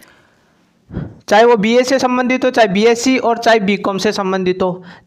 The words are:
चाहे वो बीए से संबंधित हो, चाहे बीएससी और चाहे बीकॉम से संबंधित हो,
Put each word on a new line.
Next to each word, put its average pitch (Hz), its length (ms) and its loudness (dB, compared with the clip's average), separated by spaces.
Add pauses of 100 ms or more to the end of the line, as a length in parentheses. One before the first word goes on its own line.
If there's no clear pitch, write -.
(1300)
चाहे 214 160 4
वो 240 120 4
बीए 226 260 2
से 269 160 0
संबंधित 254 460 -2
हो, 254 60 2
चाहे 240 180 2
बीएससी 233 500 0
और 226 200 -2
चाहे 233 220 2
बीकॉम 196 380 -2
से 208 140 -2
संबंधित 190 500 -2
हो, 185 200 -4 (240)